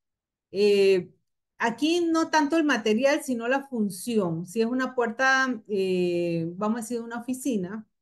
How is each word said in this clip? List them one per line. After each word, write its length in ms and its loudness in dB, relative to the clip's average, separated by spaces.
Eh, 600 4
aquí 480 0
no 240 2
tanto 300 2
el 60 2
material, 580 2
sino 260 -4
la 180 0
función. 800 -2
Si 160 -4
es 60 2
una 280 -2
puerta, 720 0
eh, 880 0
vamos 240 -2
a 20 -8
decir, 180 -6
una 200 -10
oficina, 640 -6